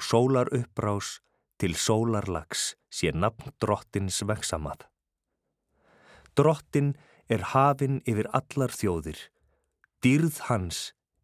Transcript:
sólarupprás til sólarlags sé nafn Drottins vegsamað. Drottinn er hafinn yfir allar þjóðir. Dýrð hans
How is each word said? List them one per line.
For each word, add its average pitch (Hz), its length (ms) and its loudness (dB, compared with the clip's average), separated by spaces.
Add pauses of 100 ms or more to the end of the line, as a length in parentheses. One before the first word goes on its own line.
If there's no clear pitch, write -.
sólarupprás 120 1160 0 (420)
til 90 160 0
sólarlags 104 960 -2 (160)
sé 78 240 -2
nafn 92 480 -2
Drottins 101 640 -2
vegsamað. 82 640 -6 (1400)
Drottinn 143 640 2 (340)
er 113 240 0
hafinn 139 480 4
yfir 110 320 -2
allar 131 400 -2
þjóðir. 80 540 -4 (760)
Dýrð 147 480 2
hans 92 380 -4 (360)